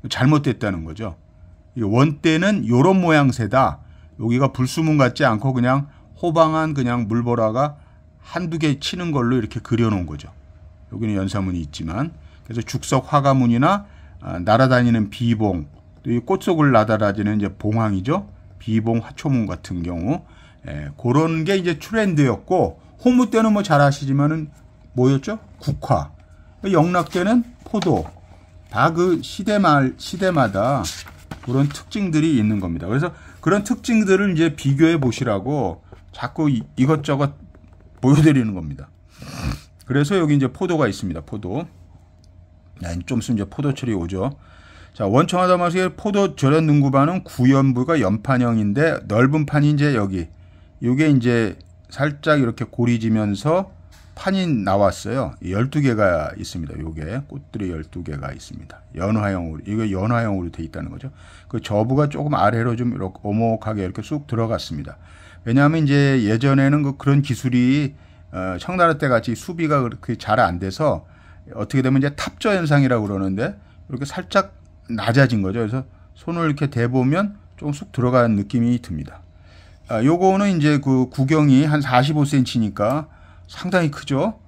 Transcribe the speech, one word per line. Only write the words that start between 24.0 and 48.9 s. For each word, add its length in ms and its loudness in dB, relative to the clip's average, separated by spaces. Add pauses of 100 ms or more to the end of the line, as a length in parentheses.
뭐였죠? 460 0 (200)
국화. 520 -4 (580)
영락 420 2
때는 320 2 (200)
포도. 420 0 (640)
다 220 2
그 320 0
시대말-, 760 0
시대마다 840 -2 (600)
그런 260 0
특징들이 680 -2
있는 220 2
겁니다. 280 -6
그래서 260 -2 (260)
그런 240 2
특징들을 720 2
이제 220 2
비교해 440 2
보시라고 840 -2 (280)
자꾸 380 -2
이-, 140 0 (120)
이것저것 580 0 (680)
보여드리는 520 4
겁니다. 360 -10 (960)
그래서 320 0
여기 180 4
이제 120 2
포도가 400 0
있습니다. 340 -6
포도. 460 -8 (1120)
네, 240 -8
좀 140 -2
있으면 180 -2
이제 120 -4
포도철이 440 -4
오죠. 380 -4 (640)
자, 120 -6
원청하다 520 2
마시게 380 -2
포도 400 -2
절연 300 2
능구반은 580 2
구연부가 760 2
연판형인데 1080 0